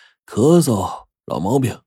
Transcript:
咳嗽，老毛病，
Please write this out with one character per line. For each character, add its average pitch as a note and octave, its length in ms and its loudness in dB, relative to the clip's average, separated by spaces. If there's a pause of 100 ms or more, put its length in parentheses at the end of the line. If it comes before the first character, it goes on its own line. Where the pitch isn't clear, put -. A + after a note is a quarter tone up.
(260)
咳 D3+ 340 4
嗽， A#2 460 -4 (180)
老 - 160 -8
毛 G2+ 180 -2
病， B2 300 -4